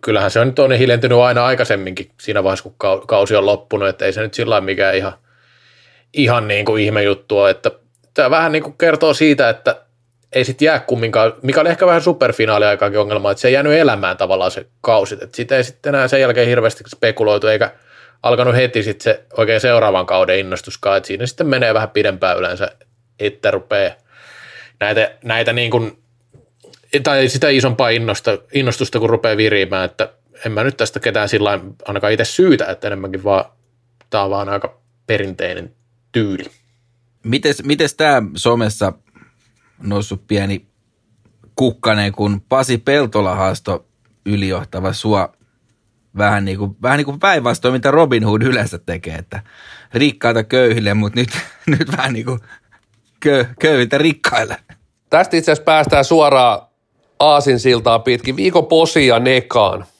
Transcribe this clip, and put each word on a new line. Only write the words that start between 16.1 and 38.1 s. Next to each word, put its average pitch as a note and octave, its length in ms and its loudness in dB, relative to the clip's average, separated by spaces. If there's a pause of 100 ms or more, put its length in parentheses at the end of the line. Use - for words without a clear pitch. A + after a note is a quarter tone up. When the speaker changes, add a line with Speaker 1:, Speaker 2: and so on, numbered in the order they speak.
Speaker 1:
jälkeen B2 280 2
hirveästi A#2 400 0
spekuloitu, G#2+ 580 0
eikä A2 240 2 (520)
alkanut A#2+ 320 2
heti B2 280 0
sit G2+ 180 -6
se - 240 -2 (120)
oikein A2 240 2
seuraavan G#2+ 460 2
kauden F#2 320 2
innostuskaan, F#2+ 580 -4
että F#2+ 100 -2
siinä G2 200 -6
sitten D#3+ 200 -6
menee B2 280 0
vähän A2 160 -2
pidempään F#2+ 480 -2
yleensä, F2+ 320 -4 (500)
että G#2 300 -4
rupee G2 460 -4 (840)
näitä, G#2+ 300 -2 (140)
näitä A2+ 280 -2
niin A#2+ 180 -4
kuin A2+ 280 -4 (1040)
tai C3+ 260 2
sitä C3 200 0
isompaa B2+ 400 2
innosta-, A#2 500 -2 (160)
innostusta, B2 460 -2
kun A2+ 100 0
rupeaa A2+ 260 0
viriämään, G2 480 0
että - 280 -6 (340)
en A2 60 -6
mä G#2+ 120 -2
nyt C#3 120 -2
tästä - 240 -4
ketään G#2 280 -2
sillain G2+ 320 0 (240)
ainakaan G2+ 280 -2
itse A2+ 120 0
syytä, F3 420 2
että F#2+ 200 -8
enemmänkin F#2+ 380 -8
vaan, G2 200 2 (680)
tää G#2 140 -2
on F#2+ 60 -4
vaan G2 180 -6
aika G2+ 320 -6 (260)
perinteinen F2+ 680 -6 (380)
tyyli. G#2 380 -4 (760)
Speaker 2:
Mites, C3 400 -2
mites D3 300 -2
tää C#3+ 280 2 (120)